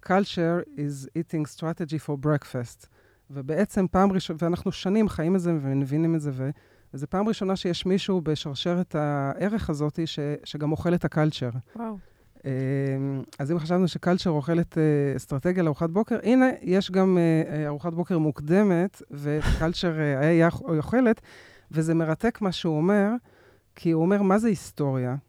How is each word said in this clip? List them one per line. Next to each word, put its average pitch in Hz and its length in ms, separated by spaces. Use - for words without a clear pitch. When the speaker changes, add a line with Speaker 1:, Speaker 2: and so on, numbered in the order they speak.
Speaker 1:
culture 175 580
is 143 320
eating 156 500
strategy 160 500
for 139 180
breakfast." 135 640
ובעצם 156 600
פעם 190 200
ראשונה, 175 300
ואנחנו 170 300
שנים 208 380
חיים 175 260
את 185 60
זה 170 100
ומבינים 139 540
את 156 60
זה, 147 120
ו-, 131 160
וזה 139 140
פעם 202 200
ראשונה 196 280
שיש 175 300
מישהו 185 360
בשרשרת 160 760
הערך 151 760
הזאת 151 380
ש-, - 120
שגם 151 280
אוכל 170 220
את 175 120
הקלצ'ר. 151 440
Speaker 2:
וואו. 220 220
Speaker 1:
אמ, 139 40
אז 139 120
אם 170 80
חשבנו 175 280
שקלצ'ר 180 420
אוכלת, 165 480
אה, 156 60
אסטרטגיה 175 480
לארוחת 165 260
בוקר, 214 340
הנה, 254 220
יש 185 300
גם, 190 260
אה, 165 360
אה, 151 140
ארוחת 147 260
בוקר 175 240
מוקדמת, 170 840
וקלצ'ר, 156 880
אה, 143 200
היה 165 300
אוכלת, 220 600
וזה 160 220
מרתק 165 480
מה 190 100
שהוא 160 260
אומר, 196 320
כי 170 160
הוא 160 100
אומר, 202 200
"מה 196 180
זה 233 80
היסטוריה?" 131 680